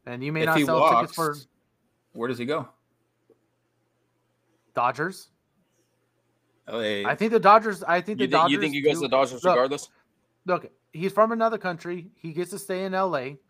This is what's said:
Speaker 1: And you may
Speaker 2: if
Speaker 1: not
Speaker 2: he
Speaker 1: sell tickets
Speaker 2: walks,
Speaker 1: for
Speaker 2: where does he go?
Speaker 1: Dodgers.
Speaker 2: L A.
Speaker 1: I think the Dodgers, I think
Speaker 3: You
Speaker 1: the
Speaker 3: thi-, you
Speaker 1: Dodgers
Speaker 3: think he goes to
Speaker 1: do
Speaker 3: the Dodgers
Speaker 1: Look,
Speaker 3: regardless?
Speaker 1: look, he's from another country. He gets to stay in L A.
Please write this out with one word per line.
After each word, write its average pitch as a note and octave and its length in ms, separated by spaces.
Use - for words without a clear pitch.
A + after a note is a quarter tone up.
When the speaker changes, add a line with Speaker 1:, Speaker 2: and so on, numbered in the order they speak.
Speaker 1:
And B2 180
you D3 80
may D#3 100
Speaker 2:
if D#3+ 60
Speaker 1:
not D#3+ 100
Speaker 2:
he D3 80
Speaker 1:
sell C#3+ 240
tickets A#2 280
Speaker 2:
walks, D3 260
Speaker 1:
for - 40
Speaker 2:
where A2+ 160
does A#2+ 80
he A#2+ 80
go? B2+ 240
Speaker 1:
Dodgers. C3 560
Speaker 2:
L A2+ 140
A. G#2 240
Speaker 1:
I C3 100
think G#3+ 180
the A3+ 60
Dodgers, G3+ 440
I E3+ 180
think G3+ 200
Speaker 3:
You - 60
Speaker 1:
the - 40
Speaker 3:
thi-, D#3+ 60
you C#3+ 60
Speaker 1:
Dodgers - 40
Speaker 3:
think D3+ 120
he C#3+ 80
goes D3+ 120
to D#3 60
Speaker 1:
do - 20
Speaker 3:
the C#3+ 80
Dodgers C3 340
Speaker 1:
Look, F3+ 120
Speaker 3:
regardless? C3 340
Speaker 1:
look, F3+ 260
he's F3+ 180
from A3 220
another A3+ 240
country. F3 580
He E3 160
gets F3 200
to G3+ 80
stay F#3 260
in F#3 80
L F#3+ 240
A. C3+ 200